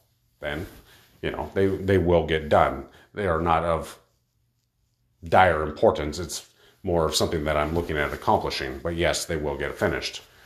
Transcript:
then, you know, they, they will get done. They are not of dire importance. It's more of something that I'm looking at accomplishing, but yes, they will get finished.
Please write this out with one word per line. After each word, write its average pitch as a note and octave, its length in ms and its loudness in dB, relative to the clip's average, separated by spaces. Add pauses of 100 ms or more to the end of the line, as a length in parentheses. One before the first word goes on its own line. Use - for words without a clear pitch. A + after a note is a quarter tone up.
(400)
then, D2 260 -6 (560)
you E2+ 80 -4
know, - 240 -8
they, G2 140 2
they F#2+ 320 2
will E2+ 260 4
get D#2 240 -2
done. C#2 360 2 (280)
They G2+ 140 -4
are E2 120 0
not E2 240 2
of D#2+ 360 -4 (1200)
dire E2+ 380 4
importance. D2+ 560 0
It's - 320 -10 (320)
more E2+ 240 2
of D#2 100 0
something D2+ 300 0
that D2+ 100 0
I'm D2+ 200 0
looking E2 220 -2
at C#2+ 140 -2
accomplishing, C#2+ 680 -2
but E2+ 160 -6
yes, D#2+ 300 0
they E2 120 -4
will D2 180 -4
get C2+ 220 -6
finished. D2 440 -2 (240)